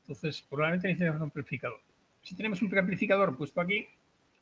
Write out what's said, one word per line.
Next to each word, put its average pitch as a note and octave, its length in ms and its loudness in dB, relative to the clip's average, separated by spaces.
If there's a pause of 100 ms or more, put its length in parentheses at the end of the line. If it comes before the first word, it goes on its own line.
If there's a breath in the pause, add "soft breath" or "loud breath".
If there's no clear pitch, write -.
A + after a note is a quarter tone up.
Entonces, - 500 -6
probablemente E3 380 2
necesitemos D#3+ 340 2
un D3 80 -4
preamplificador. B2 500 -6 (420)
Si - 120 -14
tenemos G3+ 260 -4
un G#3 100 0
preamplificador G3 640 4
puesto D3 240 -4
aquí, G3+ 260 0 (560)